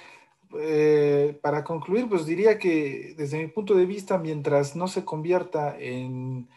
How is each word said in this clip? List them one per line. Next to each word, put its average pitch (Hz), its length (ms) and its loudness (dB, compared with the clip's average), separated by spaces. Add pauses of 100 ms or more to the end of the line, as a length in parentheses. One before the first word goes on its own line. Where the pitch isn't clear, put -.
(580)
Eh, 147 840 4
para 147 220 0
concluir, 185 440 -2
pues 180 160 0
diría 202 340 4
que 156 600 -2
desde 147 180 -6
mi 156 120 -6
punto 208 260 0
de 180 100 6
vista, 196 320 -4
mientras 147 580 0
no 180 140 -4
se 185 160 -4
convierta 156 760 -2
en, 127 800 -8